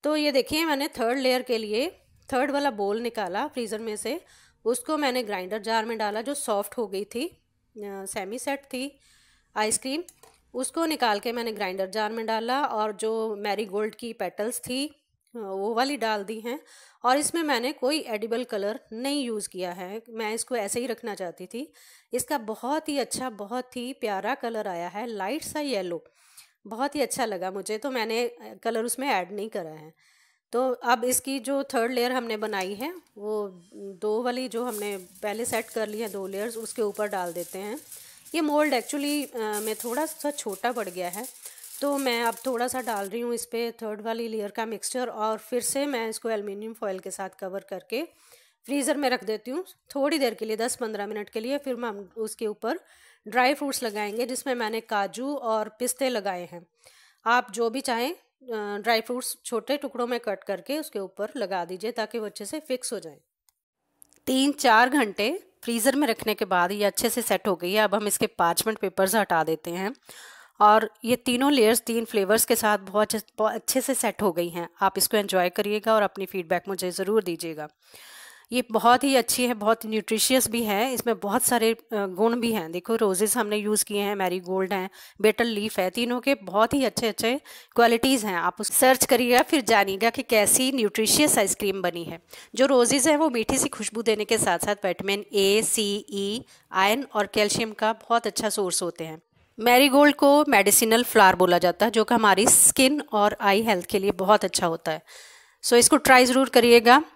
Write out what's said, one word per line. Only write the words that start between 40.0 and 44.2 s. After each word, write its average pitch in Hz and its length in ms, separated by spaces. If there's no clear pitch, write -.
सा 294 260
छोटा 233 400
पड़ 220 180
गया 175 200
है, 202 160
तो 285 160
मैं 240 260
अब 233 120
थोड़ा 247 220
सा 254 140
डाल 208 280
रही 233 120
हूँ 240 120
इस 233 120
पर 233 360
थर्ड 214 200
वाली 226 260